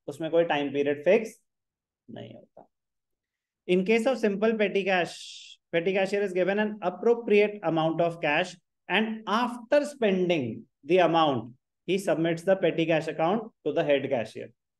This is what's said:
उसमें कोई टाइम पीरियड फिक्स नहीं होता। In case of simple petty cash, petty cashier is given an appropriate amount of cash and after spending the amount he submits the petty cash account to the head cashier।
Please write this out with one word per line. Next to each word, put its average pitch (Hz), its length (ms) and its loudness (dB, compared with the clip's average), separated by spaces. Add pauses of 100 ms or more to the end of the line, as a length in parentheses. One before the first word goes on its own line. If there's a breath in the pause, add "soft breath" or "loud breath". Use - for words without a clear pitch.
उसमें 151 240 -8
कोई 170 120 4
टाइम 143 300 -2
पीरियड 143 300 -2
फिक्स 214 380 2 (720)
नहीं 117 220 -16
होता। - 340 -20 (1040)
In 185 100 4
case 226 280 0
of 262 80 2 (100)
simple 208 280 0
petty 196 340 0
cash, 180 280 0 (600)
petty 185 220 0
cashier 202 300 0
is 180 100 -8
given 190 280 2
an 214 120 -6 (140)
appropriate 208 800 0
amount 160 300 0
of 170 120 0 (120)
cash 165 300 0 (360)
and 214 240 0 (140)
after 247 560 0
spending 175 720 0 (360)
the 180 80 6 (100)
amount 147 420 2 (380)
he 190 80 0 (120)
submits 165 320 0
the 190 140 2
petty 165 300 0
cash 156 220 0
account 165 340 0 (260)
to 147 100 -2
the 156 60 2
head 139 280 2
cashier। 117 360 -4 (320)